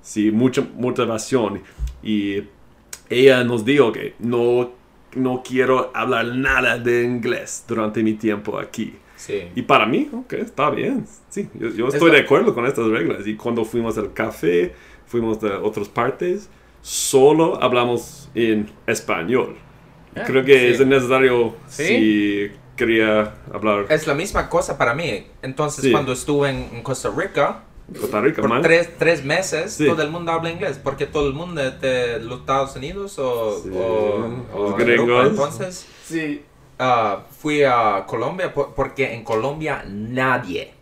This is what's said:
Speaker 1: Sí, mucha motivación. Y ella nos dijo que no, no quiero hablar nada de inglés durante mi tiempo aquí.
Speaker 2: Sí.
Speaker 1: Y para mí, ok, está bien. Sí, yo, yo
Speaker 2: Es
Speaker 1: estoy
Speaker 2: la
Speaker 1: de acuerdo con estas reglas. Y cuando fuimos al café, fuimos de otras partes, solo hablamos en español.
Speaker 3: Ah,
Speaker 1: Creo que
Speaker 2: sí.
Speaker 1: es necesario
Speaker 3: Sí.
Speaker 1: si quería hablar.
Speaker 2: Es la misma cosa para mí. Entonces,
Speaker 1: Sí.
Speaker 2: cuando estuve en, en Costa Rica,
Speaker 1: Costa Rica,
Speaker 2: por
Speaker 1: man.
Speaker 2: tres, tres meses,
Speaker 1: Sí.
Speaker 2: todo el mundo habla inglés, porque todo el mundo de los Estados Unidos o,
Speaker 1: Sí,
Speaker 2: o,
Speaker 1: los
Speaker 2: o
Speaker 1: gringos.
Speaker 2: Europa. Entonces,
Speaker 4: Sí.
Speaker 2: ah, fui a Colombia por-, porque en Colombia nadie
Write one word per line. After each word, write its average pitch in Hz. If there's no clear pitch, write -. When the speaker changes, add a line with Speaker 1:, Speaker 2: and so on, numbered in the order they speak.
Speaker 1:
Sí, 107
mucha 123
motivación. 113
Y 101
ella 127
nos 120
dijo 127
que 101
no, 120
no 127
quiero 127
hablar 113
nada 127
de 120
inglés 120
durante 110
mi 110
tiempo 107
aquí. -
Speaker 2:
Sí. 95
Speaker 1:
Y 123
para 120
mí, 202
ok, 240
está 151
bien. 202
Sí, -
yo, -
yo 110
Speaker 2:
Es 139
Speaker 1:
estoy 160
Speaker 2:
la 147
Speaker 1:
de 127
acuerdo 190
con 120
estas 117
reglas. 110
Y 107
cuando 117
fuimos 113
al 101
café, 90
fuimos 113
de 107
otras 101
partes, 175
solo 156
hablamos 120
en 107
español. 107
Speaker 3:
Ah, 190
Speaker 1:
Creo 131
que 135
Speaker 2:
sí. 123
Speaker 1:
es 131
necesario 127
Speaker 3:
Sí. -
Speaker 1:
si 104
quería 110
hablar. 101
Speaker 2:
Es 156
la 147
misma 170
cosa 180
para 120
mí. 139
Entonces, 139
Speaker 1:
Sí. 139
Speaker 2:
cuando 131
estuve 139
en, 127
en 117
Costa 123
Rica, 156
Speaker 1:
Costa 104
Rica, 110
Speaker 2:
por 107
Speaker 1:
man. 123
Speaker 2:
tres, 170
tres 156
meses, 170
Speaker 1:
Sí. 151
Speaker 2:
todo 156
el 147
mundo 170
habla 165
inglés, 170
porque 139
todo 147
el 135
mundo 165
de 123
los 120
Estados 135
Unidos 185
o, 117
Speaker 1:
Sí, 95
Speaker 2:
o, 110
Speaker 1:
los 104
Speaker 2:
o 98
Speaker 1:
gringos. 117
Speaker 2:
Europa. 123
Entonces, 143
Speaker 4:
Sí. 156
Speaker 2:
ah, 123
fui 151
a 120
Colombia 160
por-, 143
porque 135
en 117
Colombia 139
nadie 120